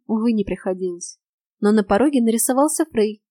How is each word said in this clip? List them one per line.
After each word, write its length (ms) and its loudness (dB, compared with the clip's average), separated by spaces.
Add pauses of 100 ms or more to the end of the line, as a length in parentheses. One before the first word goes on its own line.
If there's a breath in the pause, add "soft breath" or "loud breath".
увы, 260 0
не 100 0
приходилось. 760 -8 (420)
Но 100 2
на 120 4
пороге 380 2
нарисовался 640 0
Фрей, 460 -2